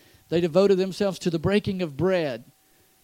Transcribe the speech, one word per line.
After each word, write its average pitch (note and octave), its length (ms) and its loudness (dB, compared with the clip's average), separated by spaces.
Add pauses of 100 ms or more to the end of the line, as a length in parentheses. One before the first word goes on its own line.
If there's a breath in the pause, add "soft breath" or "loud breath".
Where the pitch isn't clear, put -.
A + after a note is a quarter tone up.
(300 soft breath)
They E3 100 0
devoted F#3 380 4
themselves F#3+ 420 -2
to F3+ 100 -2
the E3 100 -2
breaking G3 420 0
of C#3+ 160 -6
bread D#3 480 0 (580 soft breath)